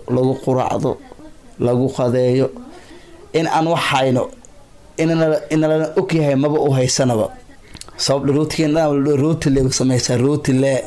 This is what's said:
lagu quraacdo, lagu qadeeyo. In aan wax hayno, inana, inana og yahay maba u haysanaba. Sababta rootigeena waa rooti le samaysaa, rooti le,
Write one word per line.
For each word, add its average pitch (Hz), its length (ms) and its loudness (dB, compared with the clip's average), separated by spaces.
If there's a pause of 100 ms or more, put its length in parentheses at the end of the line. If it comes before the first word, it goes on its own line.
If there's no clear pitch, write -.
lagu 127 360 2
quraacdo, 123 540 -2 (640)
lagu 120 280 2 (100)
qadeeyo. 127 520 2 (840)
In 160 140 0
aan 160 200 0
wax 165 140 0 (100)
hayno, 131 380 0 (680)
inana, 160 420 2 (120)
inana 156 460 2
og 190 160 -2
yahay 147 220 2
maba 147 240 2
u 143 120 2
haysanaba. 127 580 0 (680)
Sababta 139 360 0
rootigeena 156 560 0
waa 143 280 2
rooti 156 320 0
le 135 220 2
samaysaa, 127 460 0
rooti 143 360 0
le, 131 340 2